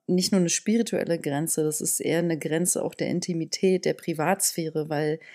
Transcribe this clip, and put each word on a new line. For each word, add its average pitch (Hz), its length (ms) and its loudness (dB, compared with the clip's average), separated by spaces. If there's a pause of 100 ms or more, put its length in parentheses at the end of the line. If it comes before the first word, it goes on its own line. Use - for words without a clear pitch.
nicht 185 280 2
nur 190 80 6
eine 170 80 2
spirituelle 220 680 0
Grenze, 156 460 -2
das 151 160 0
ist - 220 -2
eher 156 180 2
eine 170 180 0
Grenze 160 460 0
auch 165 100 -4
der - 140 -4
Intimität, 175 800 0
der 151 80 2
Privatsphäre, 160 960 -2
weil 156 300 0 (160)